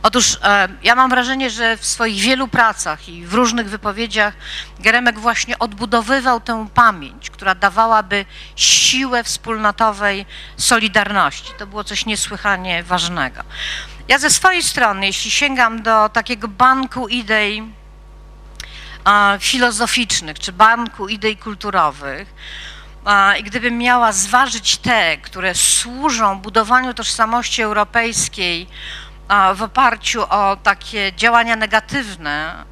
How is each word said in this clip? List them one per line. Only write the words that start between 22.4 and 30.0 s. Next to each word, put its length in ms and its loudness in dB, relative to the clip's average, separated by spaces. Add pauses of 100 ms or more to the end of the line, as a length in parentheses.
a, 300 4
i 80 -4
gdybym 340 -4
miała 340 4
zważyć 680 0
te, 400 2
które 380 -6
służą 840 0
budowaniu 540 2
tożsamości 680 -2
europejskiej, 1040 -2 (600)
a, 260 4
w 100 -4
oparciu 680 0